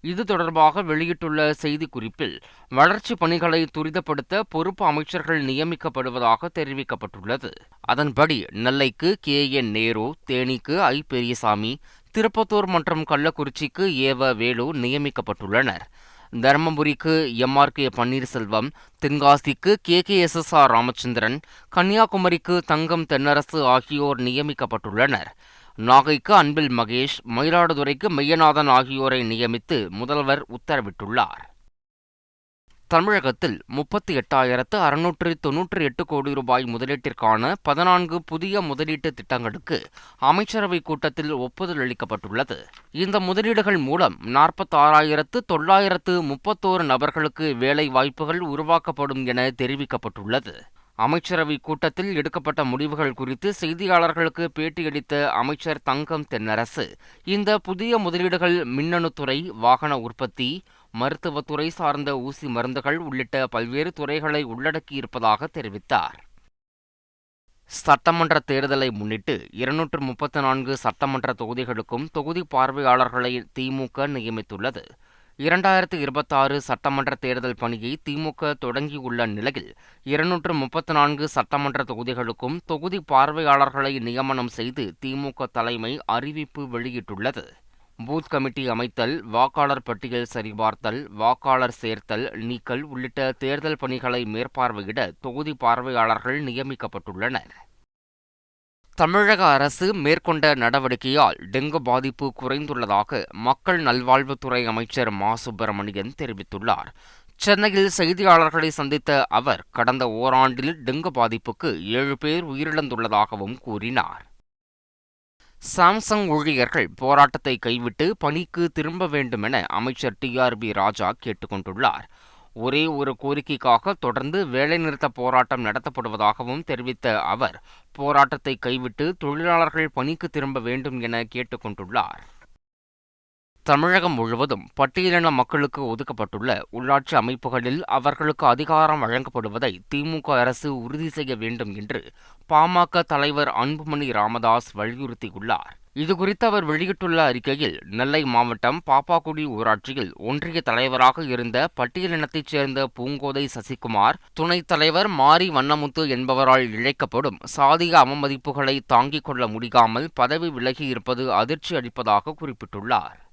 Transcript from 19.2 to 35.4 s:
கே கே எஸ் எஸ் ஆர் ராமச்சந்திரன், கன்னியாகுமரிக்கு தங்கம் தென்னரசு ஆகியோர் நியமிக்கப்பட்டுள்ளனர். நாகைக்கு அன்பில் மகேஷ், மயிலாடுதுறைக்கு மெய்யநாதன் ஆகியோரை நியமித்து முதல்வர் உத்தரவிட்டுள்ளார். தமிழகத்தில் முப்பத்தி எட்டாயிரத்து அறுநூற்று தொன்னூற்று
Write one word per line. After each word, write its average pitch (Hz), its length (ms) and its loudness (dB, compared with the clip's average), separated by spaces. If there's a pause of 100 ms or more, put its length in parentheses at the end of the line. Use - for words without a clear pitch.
கே 175 200 2
கே 196 180 2
எஸ் 170 160 4
எஸ் 165 200 -2
ஆர் 143 140 10
ராமச்சந்திரன், 120 680 2 (300)
கன்னியாகுமரிக்கு 185 960 2
தங்கம் 160 440 0
தென்னரசு 147 540 2
ஆகியோர் 135 560 2
நியமிக்கப்பட்டுள்ளனர். 123 1120 -2 (460)
நாகைக்கு 135 560 6
அன்பில் 147 440 6
மகேஷ், 120 360 0 (100)
மயிலாடுதுறைக்கு 143 840 2
மெய்யநாதன் 151 600 4
ஆகியோரை 131 540 4
நியமித்து 117 540 -2 (120)
முதல்வர் 135 580 0
உத்தரவிட்டுள்ளார். 110 960 -2 (1500)
தமிழகத்தில் 165 640 2 (100)
முப்பத்தி 147 520 -4
எட்டாயிரத்து 127 580 0
அறுநூற்று 165 600 0
தொன்னூற்று 160 480 -2